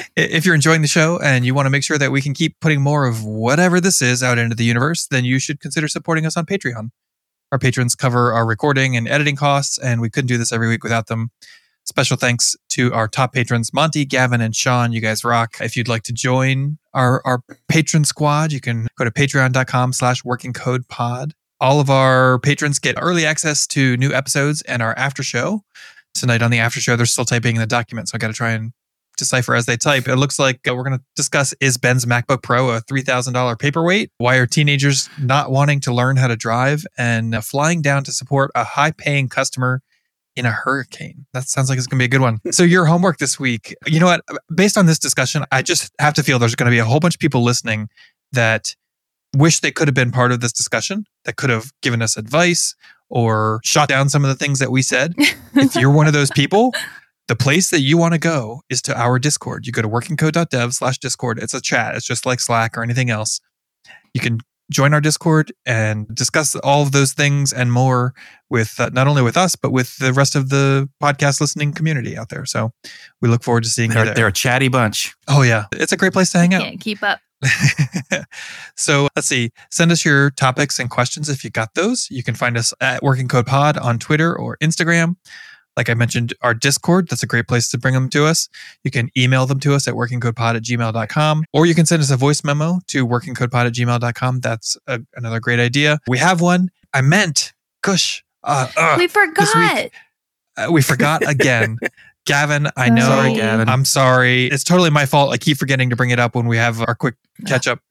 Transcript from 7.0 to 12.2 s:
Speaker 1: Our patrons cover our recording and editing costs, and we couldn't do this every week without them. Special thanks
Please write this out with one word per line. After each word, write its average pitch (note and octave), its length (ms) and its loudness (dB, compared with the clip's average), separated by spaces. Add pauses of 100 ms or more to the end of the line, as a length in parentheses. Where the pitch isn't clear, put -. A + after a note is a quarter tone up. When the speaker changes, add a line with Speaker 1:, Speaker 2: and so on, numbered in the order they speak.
Speaker 1:
Our B2+ 60 0
patrons B2 360 0
cover A#2+ 380 0
our A2+ 140 2
recording C3 500 0
and A2+ 120 -4
editing D3 280 0
costs, C#3 420 0
and A#2+ 220 -2
we A2+ 100 -2
couldn't C3 180 -2
do B2 100 0
this A#2 140 -4
every A2+ 160 0
week A2+ 140 0
without A2+ 240 -2
them. A2+ 240 -4 (540)
Special - 320 -2
thanks A#2+ 400 0 (140)